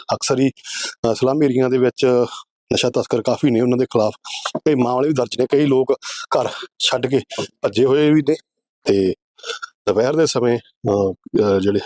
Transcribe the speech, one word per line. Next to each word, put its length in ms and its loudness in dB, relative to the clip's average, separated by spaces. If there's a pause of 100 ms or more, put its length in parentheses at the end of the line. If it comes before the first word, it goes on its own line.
(140)
ਅਕਸਰ 260 -2
ਹੀ, 100 2
ਅਹ, 640 -6
ਸਲਮ 300 0
ਏਰੀਆ 260 2
ਦੇ 80 2
ਵਿੱਚ 280 0 (680)
ਨਸ਼ਾ 160 0
ਤਸਕਰ 320 -2
ਕਾਫੀ 300 0
ਨੇ, 100 2
ਉਹਨਾਂ 160 2
ਦੇ 80 0
ਖਿਲਾਫ 280 0 (440)
ਕਈ 180 0
ਮਾਮਲੇ 320 0
ਵੀ 60 0
ਦਰਜ 260 -4
ਨੇ। 100 0
ਕਈ 160 2
ਲੋਕ 280 2 (440)
ਘਰ 120 -2 (300)
ਛੱਡ 280 -2
ਕੇ 120 0 (420)
ਭੱਜੇ 240 2
ਹੋਏ 260 4
ਵੀ 180 4
ਨੇ। 60 2 (500)
ਤੇ 280 2 (760)
ਦੁਪਹਿਰ 280 2
ਦੇ 100 2
ਸਮੇਂ, 320 0
ਅਹ, 560 -2 (280)
ਅਹ, 180 2
ਜਿਹੜੇ 260 2